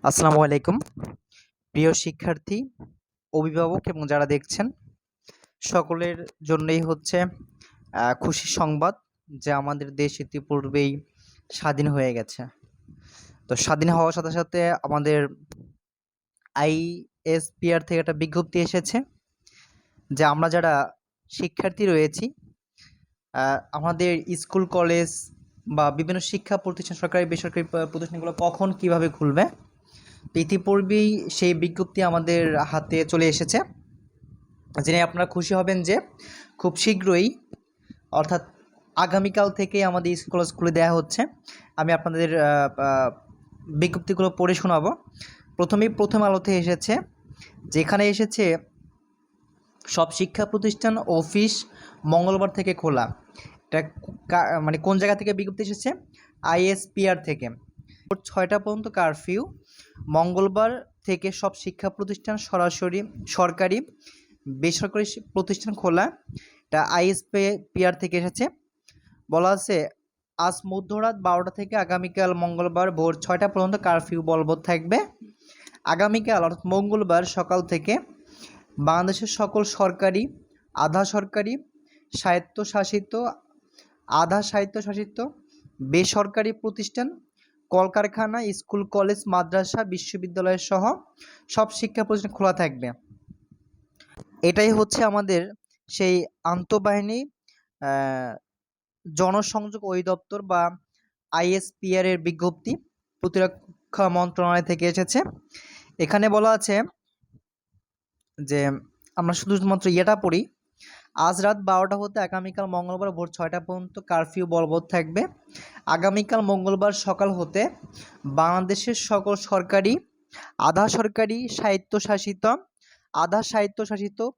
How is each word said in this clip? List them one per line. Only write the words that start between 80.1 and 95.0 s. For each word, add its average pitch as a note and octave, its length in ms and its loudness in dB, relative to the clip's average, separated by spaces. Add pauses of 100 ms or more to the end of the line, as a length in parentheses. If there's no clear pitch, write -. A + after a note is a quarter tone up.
আধা E3 320 2
সরকারি, G#3 520 -4 (600)
স্বায়ত্তশাসিত, G3+ 1080 -2 (800)
আধা E3+ 340 2
স্বায়ত্তশাসিত, G#3 840 -4 (540)
বেসরকারি G3+ 720 0
প্রতিষ্ঠান, A3 680 -8 (500)
কলকারখানা, G#3 720 0 (140)
স্কুল, G3+ 300 -6
কলেজ, G3+ 440 0
মাদ্রাসা, F#3 560 0
বিশ্ববিদ্যালয় F#3 720 -4
সহ G3+ 380 0 (540)
সব A3 220 2
শিক্ষা A3 320 -4
প্রতিষ্ঠান G#3+ 280 -2
খোলা F#3+ 220 2
থাকবে। C3 380 -2 (1500)
এটাই G#3 300 4
হচ্ছে G#3+ 320 2